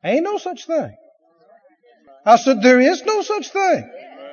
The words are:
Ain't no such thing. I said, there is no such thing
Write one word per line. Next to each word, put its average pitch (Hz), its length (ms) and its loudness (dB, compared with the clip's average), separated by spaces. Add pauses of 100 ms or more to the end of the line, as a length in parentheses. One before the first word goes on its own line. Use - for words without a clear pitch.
Ain't 233 200 -2
no 403 140 -6
such 359 280 -12
thing. 302 300 -6 (1300)
I 226 120 8
said, 240 240 0
there 247 180 6
is 285 240 2
no 427 180 -2
such 403 280 -8
thing 370 400 -2 (440)